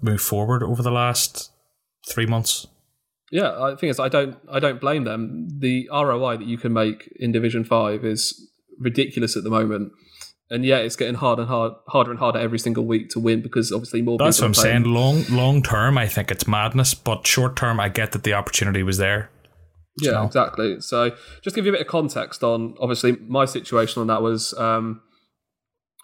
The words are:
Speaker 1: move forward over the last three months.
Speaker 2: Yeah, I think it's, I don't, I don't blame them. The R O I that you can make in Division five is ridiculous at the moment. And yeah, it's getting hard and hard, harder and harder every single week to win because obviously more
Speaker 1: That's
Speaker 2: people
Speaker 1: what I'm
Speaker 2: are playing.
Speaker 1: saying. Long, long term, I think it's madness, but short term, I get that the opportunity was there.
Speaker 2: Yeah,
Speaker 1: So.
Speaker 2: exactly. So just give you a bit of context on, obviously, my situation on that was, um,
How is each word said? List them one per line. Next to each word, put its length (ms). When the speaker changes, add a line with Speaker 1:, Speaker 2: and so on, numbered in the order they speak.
Speaker 1:
move 200
forward 400
over 220
the 80
last 600
three 140
months. 420
Speaker 2:
Yeah, 260
I 180
think 160
it's, 80
I 100
don't, 260
I 80
don't 220
blame 240
them. 420
The 320
R 200
O 140
I 120
that 100
you 100
can 160
make 420
in 160
Division 320
five 420
is 440
ridiculous 580
at 60
the 60
moment. 420
And 160
yeah, 120
it's 180
getting 200
hard 240
and 80
hard, 260
harder 220
and 80
harder 200
every 200
single 260
week 240
to 100
win 220
because 300
obviously 300
more 160
Speaker 1:
That's 200
Speaker 2:
people 120
Speaker 1:
what 80
I'm 20
Speaker 2:
are 40
playing. 200
Speaker 1:
saying. 100
Long, 360
long 320
term, 360
I 100
think 240
it's 160
madness, 460
but 340
short 300
term, 240
I 80
get 240
that 100
the 100
opportunity 500
was 140
there. 320
Speaker 2:
Yeah, 100
Speaker 1:
So. 120
Speaker 2:
exactly. 560
So 360
just 140
give 100
you 60
a 20
bit 80
of 60
context 560
on, 380
obviously, 360
my 180
situation 560
on 60
that 140
was, 360
um, 440